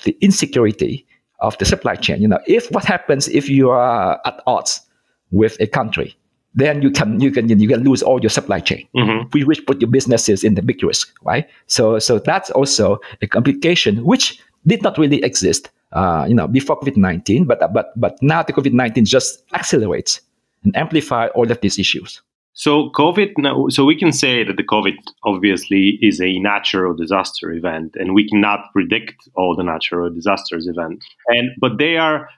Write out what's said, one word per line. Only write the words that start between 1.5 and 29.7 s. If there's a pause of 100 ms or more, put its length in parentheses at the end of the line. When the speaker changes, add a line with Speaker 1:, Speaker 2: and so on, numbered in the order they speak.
Speaker 1:
the
supply
chain.
You
know,
if,
what
happens
if
you
are
at
odds (500)
with
a
country? (380)
Then
you
can,
you
can,
you
can
lose
all
your
supply
chain,
Speaker 2:
Mm-hmm.
Speaker 1:
which,
which
put
your
businesses
in
the
big
risk,
right? (200)
So,
so
that's
also (240)
a
complication
which (260)
did
not
really
exist, (220)
uh,
you
know,
before
covid
nineteen,
but, (120)
but,
but
now
the
covid
nineteen
just (100)
accelerates (440)
and
amplify
all
of
these
issues. (340)
Speaker 2:
So
covid,
no,
so
we
can
say
that
the
covid (260)
obviously
is
a
natural
disaster
event,
and
we
cannot
predict
all
the
natural